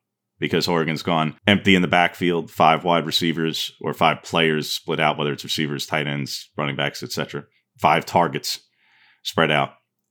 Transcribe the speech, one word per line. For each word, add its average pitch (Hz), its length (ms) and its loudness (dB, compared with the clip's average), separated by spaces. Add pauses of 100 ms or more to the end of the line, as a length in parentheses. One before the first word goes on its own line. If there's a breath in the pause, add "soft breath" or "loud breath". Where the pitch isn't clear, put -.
(420)
because 78 260 0
Oregon's 80 360 -2
gone 80 420 0
empty 101 300 4
in 90 80 6
the 85 40 2
backfield, 87 640 0
five 80 340 4
wide 85 220 2
receivers 80 760 -2
or 73 140 -6
five 78 300 2
players 80 480 0
split 80 280 -6
out, 76 160 2
whether 73 160 -2
it's 67 120 -8
receivers, 73 420 -4
tight 76 220 -4
ends, 71 500 -8
running 71 180 -4
backs, 71 280 -6
et - 80 -10
cetera. 71 320 -8 (340)
Five 80 300 2
targets 78 520 -2 (640 soft breath)
spread 78 300 0
out 71 220 0 (380)